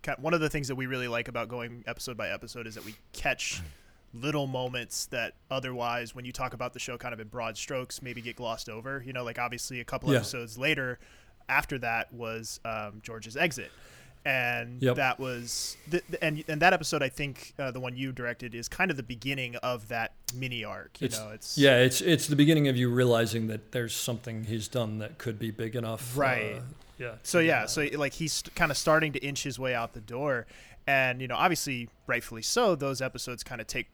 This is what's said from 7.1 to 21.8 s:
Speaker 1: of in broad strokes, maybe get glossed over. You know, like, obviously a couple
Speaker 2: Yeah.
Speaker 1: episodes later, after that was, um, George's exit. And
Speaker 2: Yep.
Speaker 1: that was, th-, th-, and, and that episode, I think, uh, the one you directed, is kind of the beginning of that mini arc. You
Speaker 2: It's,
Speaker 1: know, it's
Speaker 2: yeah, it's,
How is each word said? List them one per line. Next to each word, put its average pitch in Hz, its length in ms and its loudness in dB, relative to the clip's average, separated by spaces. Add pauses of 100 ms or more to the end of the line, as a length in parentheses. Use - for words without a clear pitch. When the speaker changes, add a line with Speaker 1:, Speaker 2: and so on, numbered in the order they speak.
Speaker 1:
of 110 60 -10
in 107 80 -10
broad 113 300 -6
strokes, 127 440 -6
maybe 120 200 -8
get 117 160 -8
glossed 113 320 -4
over. 123 360 -8
You 131 60 -10
know, 127 140 -4
like, 113 120 -4
obviously 120 440 -4
a - 20 -10
couple - 260 -2
Speaker 2:
Yeah. 131 100 8
Speaker 1:
episodes 117 380 -4
later, 135 400 0 (520)
after 135 300 2
that 117 340 -2
was, 113 500 -8
um, 107 400 -6
George's 113 320 -12
exit. 135 340 0 (560)
And 123 560 0
Speaker 2:
Yep. 127 160 6
Speaker 1:
that 131 220 2
was, 120 580 -4 (120)
th-, 175 200 0
th-, 170 120 -4
and, 156 280 0
and 151 120 0
that 185 120 10
episode, 160 280 2
I 135 60 2
think, - 500 -6
uh, 135 140 -2
the 127 80 -8
one 123 160 -4
you 135 160 -2
directed, 120 440 -6
is 117 120 -8
kind 185 240 0
of 139 60 0
the 131 60 -6
beginning 127 540 -4
of 117 300 -2
that 113 260 -2 (220)
mini 123 300 -4
arc. 98 340 -10
You 139 60 -2
Speaker 2:
It's, 117 120 -2
Speaker 1:
know, 107 120 -6
it's - 280 -6
Speaker 2:
yeah, 139 200 10
it's, 127 240 8